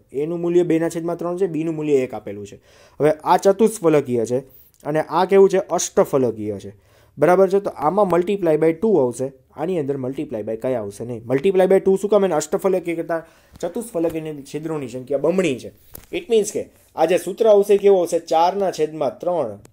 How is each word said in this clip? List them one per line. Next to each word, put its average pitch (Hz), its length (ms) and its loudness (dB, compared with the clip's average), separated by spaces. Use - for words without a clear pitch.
એનું 160 260 -4
મૂલ્ય 175 240 2
બેના 165 260 0
છેદમાં 170 280 -6
ત્રણ 175 200 -6
છે, 185 100 0
બીનું 160 280 -4
મૂલ્ય 151 180 -2
એક 127 200 2
આપેલું 104 340 -12
છે. 101 80 -18
હવે 147 120 4
આ 160 260 2
ચતુષ્ફલકીય 160 880 2
છે 123 140 -2
અને 151 160 -2
આ 165 260 0
કેવું 196 240 6
છે? 180 80 0
અષ્ટફલકીય 123 1000 -2
છે. 98 140 -16
બરાબર 180 320 4
છે? 196 100 2
તો 196 100 -4
આમાં 185 360 0
multiply 175 540 0
by 160 140 2
ટુ 214 200 0
આવશે, 131 380 0
આની 165 240 -4
અંદર 143 160 -4
multiply 131 480 -8
by 113 120 -6
કયા 123 260 -4
આવશે 101 240 -10
નહીં. 117 220 -10
Multiply 185 440 2
by 190 80 6
ટુ 190 160 2
શું 202 140 -2
કામ? 196 160 4
એને 175 100 0
અષ્ટફલકીય 170 600 -2
કરતાં 165 280 -6
ચતુષ્ફલકીય 165 760 -6
છિદ્રોની 147 540 -8
સંખ્યા 127 300 -6
બમણી 156 420 0
છે. 101 120 -16
It - 160 -6
means 208 220 2
કે - 180 -6
આ 156 100 -8
જે 180 120 0
સૂત્ર 190 300 -2
આવશે 202 300 4
કેવું 196 220 4
આવશે? 170 200 -2
ચારના 175 520 0
છેદમાં 151 480 -4
ત્રણ 143 400 -4